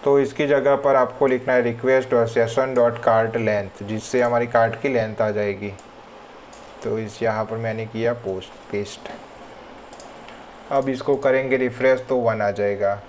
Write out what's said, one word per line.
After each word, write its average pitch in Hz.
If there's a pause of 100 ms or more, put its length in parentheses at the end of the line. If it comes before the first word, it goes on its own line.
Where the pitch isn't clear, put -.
तो 139
इसकी 139
जगह 139
पर 139
आपको 127
लिखना 127
है 127
request 127
और 117
session 127
dot 120
cart 113 (120)
length, 101
जिससे 110
हमारी 120
cart 113
की 143
length 110
आ 107
जाएगी। 101 (1080)
तो 113
इस 107
यहाँ 110
पर 113
मैंने 113
किया 113
post, 95 (220)
paste। - (1600)
अब 135
इसको 135
करेंगे 131
refresh 127
तो 135
वन 117
आ 101
जाएगा। 101